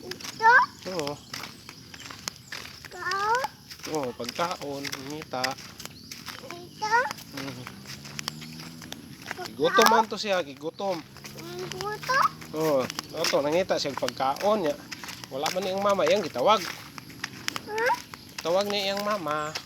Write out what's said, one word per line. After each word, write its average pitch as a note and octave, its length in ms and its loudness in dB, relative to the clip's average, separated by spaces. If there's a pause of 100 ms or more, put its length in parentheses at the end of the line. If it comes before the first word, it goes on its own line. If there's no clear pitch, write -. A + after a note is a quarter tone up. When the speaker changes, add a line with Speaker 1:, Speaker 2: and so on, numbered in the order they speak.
Speaker 1:
Dito? - 540 4 (420)
Speaker 2:
Oo. D3 160 -2 (1800)
Speaker 1:
Pagkaon? G4 560 0 (480)
Speaker 2:
Oo, C#3+ 240 0
pagkaon, C#3+ 680 -4
nangita. C#3 600 -6 (1040)
Speaker 1:
Dito? G#4 480 0 (400)
Speaker 2:
Mhm. C4+ 280 -8 (1700)
Speaker 1:
Pagkaon? F4+ 160 -8
Speaker 2:
Gigutom F4+ 400 6
man A#4 160 8
to A3 80 -6
siya, G3 240 2
gigutom. D#3+ 560 -4 (420)
Speaker 1:
Mm, F4 260 -8 (120)
gutom? G#4+ 500 0 (300)
Speaker 2:
Oo, D#3 240 4 (400)
ato, E3+ 240 4
nangita F3 320 4
siya C#3+ 160 -2
og - 80 -4
pagkaon E3 640 2
niya. D3 100 2 (540)
Wala C3+ 240 -4
man F3+ 80 0
ni G3 100 -2
ang G3 140 0
mama, F#3+ 240 6
yang F#3+ 160 6
gitawag. E3 400 4 (1700)
Tawag F#3+ 320 2
na G#3 80 2
iyang G3 240 0
mama. D#3 480 0 (140)